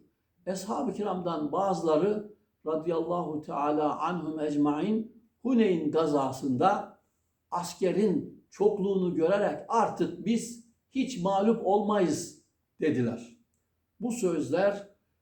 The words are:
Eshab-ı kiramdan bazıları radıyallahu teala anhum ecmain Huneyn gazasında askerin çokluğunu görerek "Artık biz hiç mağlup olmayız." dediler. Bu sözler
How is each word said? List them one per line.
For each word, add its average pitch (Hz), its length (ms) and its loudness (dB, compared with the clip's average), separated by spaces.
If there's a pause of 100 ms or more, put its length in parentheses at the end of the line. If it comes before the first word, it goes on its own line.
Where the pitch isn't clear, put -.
(460)
Eshab-ı 196 480 -4
kiramdan 170 580 -4
bazıları 175 800 2 (320)
radıyallahu 160 760 -2
teala 151 580 -2
anhum 156 400 -4
ecmain 151 840 0 (180)
Huneyn 190 500 2
gazasında 147 1080 0 (520)
askerin 175 1000 0
çokluğunu 185 680 0
görerek 175 520 2
"Artık - 580 0
biz - 420 -4 (240)
hiç 262 300 -4
mağlup 196 440 2
olmayız." 202 760 0 (380)
dediler. 127 560 -2 (640)
Bu 233 120 -4
sözler 175 760 0 (320)